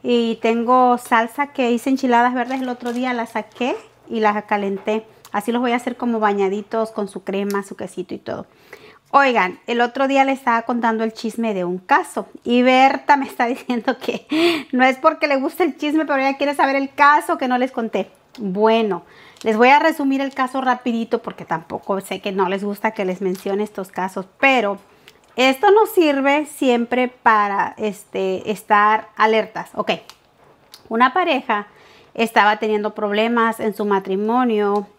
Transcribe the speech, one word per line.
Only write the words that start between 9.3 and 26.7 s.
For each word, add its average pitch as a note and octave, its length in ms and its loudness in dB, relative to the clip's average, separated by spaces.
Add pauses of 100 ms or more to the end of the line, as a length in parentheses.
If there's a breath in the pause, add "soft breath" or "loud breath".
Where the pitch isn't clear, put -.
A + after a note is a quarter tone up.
el A#3 120 -2
otro B3+ 280 0
día C4+ 160 2
le C4+ 80 0
estaba A#3 300 -2
contando A3+ 420 -2
el A3+ 80 -4
chisme A3+ 420 -6
de F3+ 100 -4
un F3+ 140 -4
caso C#4 480 -2 (160)
y A#3+ 200 2
Berta C4+ 540 4
me C4+ 100 -4
está - 200 -2
<laughs> - 0 -
diciendo A#3+ 500 -4
que D#4 760 -2
no B3+ 100 2
es C4 140 4
porque D#4+ 320 2
le C#4 80 2
guste C#4+ 260 -2
el D4 140 -2
chisme, D4+ 280 0
pero C#4 160 0
ella C4+ 160 0
quiere C#4 200 -2
saber C4+ 180 2
el C4+ 180 -2
caso D4+ 460 4
que C4+ 80 -2
no B3 100 0
les B3+ 140 0
conté. A3 400 -4 (280)
Bueno, G#3+ 680 0 (400 loud breath)
les A3 120 0
voy A#3+ 120 6
a C#4+ 100 8
resumir D4 420 0
el C#4 140 -4
caso C4 260 -4
rapidito A#3+ 640 -2
porque - 220 -12
tampoco F#3 560 -6
sé F#3+ 200 -10
que G3+ 120 -6
no F#3+ 160 0
les G3 160 -4
gusta G3+ 260 -4
que G#3 140 -6
les F#3 160 -4
mencione G3 420 -4
estos G3 300 -8
casos, F#3 340 -6 (140)
pero A3 380 2 (580 soft breath)
esto C4+ 340 4
nos G#4 200 6
sirve C#4+ 560 2
siempre B3 600 0